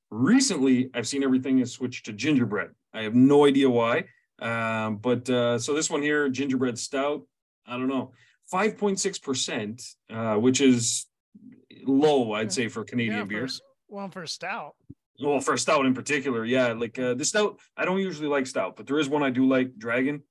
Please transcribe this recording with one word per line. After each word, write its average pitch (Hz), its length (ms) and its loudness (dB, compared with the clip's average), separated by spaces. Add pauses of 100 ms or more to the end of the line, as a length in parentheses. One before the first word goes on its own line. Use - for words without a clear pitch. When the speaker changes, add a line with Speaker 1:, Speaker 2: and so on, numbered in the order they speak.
(120)
Speaker 1:
Recently, 131 840 2
I've 117 140 -4
seen 139 160 -2
everything 131 360 2
is 120 120 0
switched - 360 -10
to 117 60 -10
gingerbread. 104 580 0 (220)
I 110 100 -8
have 110 120 -2
no 143 300 8
idea 139 240 6
why. 117 360 2 (360)
Um, 110 560 -2
but, 123 320 -2
uh, 120 280 2
so 120 160 -4
this 156 160 -2
one 151 120 -2
here, 147 260 0
gingerbread 131 500 -2
stout, 143 440 -4 (440)
I 123 120 -10
don't 127 100 -4
know, 131 240 -4 (400)
five 208 260 -2
point 196 220 -2
six 185 180 -4
percent, 127 640 -6 (280)
uh, 113 260 -4
which 127 240 4
is 123 460 2 (800)
low, 135 480 4
I'd 107 140 -2
Speaker 2:
Okay. - 20 -8
Speaker 1:
say, 113 180 -2
for 107 160 -8
Canadian 117 300 -2
Speaker 2:
Yeah, 104 80 -4
for - 20 -6
a 98 60 -8
Speaker 1:
beers. 240 240 -6
Speaker 2:
s-, - 80 -12 (260)
well, 196 220 -12
for 180 140 -14
a 151 40 -12
stout. 180 460 -10 (480)
Speaker 1:
Well, 143 180 0
for 143 140 0
a 131 40 0
stout 147 280 2
in 127 80 4
particular, 127 500 -2
yeah. 123 300 0
Like, 117 260 -6
uh, 123 140 -2
the 127 100 -4
stout, 208 380 -2 (160)
I 135 80 -4
don't 185 160 0
usually 151 260 -4
like 139 200 0
stout, 107 280 -4
but 107 100 -18
there 135 140 0
is 147 80 0
one 143 160 0
I 135 60 2
do 127 180 2
like, 131 300 2
Dragon. 131 540 -2